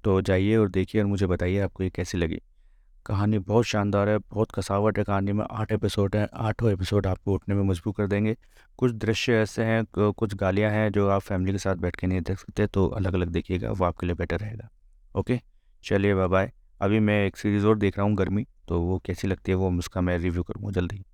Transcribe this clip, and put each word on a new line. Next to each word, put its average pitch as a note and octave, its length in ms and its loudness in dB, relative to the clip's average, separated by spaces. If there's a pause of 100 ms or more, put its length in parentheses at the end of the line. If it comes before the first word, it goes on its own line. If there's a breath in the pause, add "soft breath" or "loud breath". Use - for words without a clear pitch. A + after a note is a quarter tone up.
तो F#2+ 180 4
जाइए F#2+ 340 2
और G#2+ 140 4
देखिए F#2+ 320 0
और G2+ 60 0
मुझे G2+ 200 2
बताइए F2+ 320 0
आपको F#2+ 240 -4
ये F#2 60 0
कैसी - 280 -6
लगी। D#2+ 240 -2 (640)
कहानी G#2 340 0
बहुत G#2+ 260 2
शानदार G2+ 440 0
है, G#2+ 80 2
बहुत G#2 340 -2
कसावट G2+ 460 0
है G#2 60 0
कहानी G2 280 0
में। G#2+ 200 0
आठ G#2+ 200 -4
एपिसोड G#2 440 0
हैं, G#2 180 2
आठों A2+ 380 0
एपिसोड F#2+ 360 0
आपको F#2 260 -2
उठने G2 220 -2
में G2 80 2
मजबूर F#2+ 340 0
कर G#2 100 0
देंगे। G#2 300 0 (400 soft breath)
कुछ B2+ 140 2
दृश्य A2 420 0
ऐसे A2 300 0
हैं, A2+ 220 0
कु-, G#2 280 0
कुछ G#2 220 -4
गालियाँ G2+ 360 0
हैं G#2+ 200 2
जो G2+ 180 2
आप G2 120 2
फैमिली F#2 300 -2
के G2 60 -2
साथ F#2+ 180 -2
बैठ F2 200 -2
के F#2+ 120 -4
नहीं F#2 140 0
देख F#2+ 180 -4
सकते, - 280 -2
तो F#2+ 200 2
अलग-अलग F2+ 420 -2
देखिएगा, F2 420 -4
वो F#2 140 0
आपके F2 200 -2
लिए F2 100 -2
बेटर F2 240 -4
रहेगा। G#2+ 300 -10 (460)
ओके, A#2+ 240 -2 (440)
चलिए, G2+ 320 2
बाय F#2 120 2
बाय। F#2+ 240 2 (300)
अभी G#2 180 2
मैं G#2 260 4
एक F#2+ 120 -4
सीरीज G#2 280 0
और G#2+ 120 6
देख G2+ 200 0
रहा G2+ 100 0
हूँ, G#2 80 2
गर्मी, F#2+ 320 0 (200)
तो E2+ 140 0
वो F2+ 180 0
कैसी - 280 -6
लगती F#2 240 -4
है F#2 40 2
वो F#2 160 0
उसका F2+ 300 -4
मैं F2+ 160 0
रिव्यू F2 260 -2
करूँगा G2+ 280 -8
जल्दी। F#2+ 420 -4